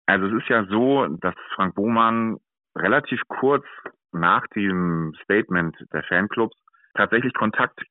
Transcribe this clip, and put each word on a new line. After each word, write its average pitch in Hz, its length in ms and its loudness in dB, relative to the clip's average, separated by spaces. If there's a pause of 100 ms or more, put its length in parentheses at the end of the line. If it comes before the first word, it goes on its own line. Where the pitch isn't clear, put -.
Also 95 220 2
es 113 160 -2
ist - 60 -4
ja 113 200 2
so, 123 380 2 (140)
dass 90 120 -2 (220)
Frank 92 200 -2
Bohmann 113 640 0 (400)
relativ 123 500 0
kurz 139 380 0 (460)
nach 90 340 2 (100)
dem 87 580 0 (100)
Statement 90 520 0 (160)
der 78 120 -6
Fanclubs 104 520 -2 (380)
tatsächlich 113 400 0
Kontakt - 580 -2